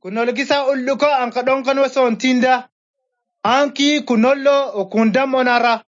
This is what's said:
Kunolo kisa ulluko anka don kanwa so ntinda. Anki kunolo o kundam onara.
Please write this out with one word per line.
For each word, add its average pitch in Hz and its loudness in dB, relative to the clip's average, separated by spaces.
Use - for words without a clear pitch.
Kunolo 226 -4
kisa 277 -2
ulluko 269 -2
anka 247 0
don 262 0
kanwa 269 0
so 262 0
ntinda. 254 0
Anki 285 0
kunolo 269 2
o 196 -4
kundam 226 0
onara. 240 0